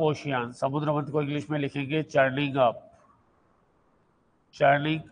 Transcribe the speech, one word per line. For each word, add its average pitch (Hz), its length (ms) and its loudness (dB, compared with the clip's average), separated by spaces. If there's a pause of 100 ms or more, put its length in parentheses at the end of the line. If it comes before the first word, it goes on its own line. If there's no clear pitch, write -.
ocean, 139 520 -2
समुद्र 147 400 -2
मंथन 147 200 -4
को 151 100 0
इंग्लिश 147 280 -4
में 151 80 -2
लिखेंगे 143 440 -2
churning 139 540 2
up, 120 180 4 (1800)
churning 147 460 2 (120)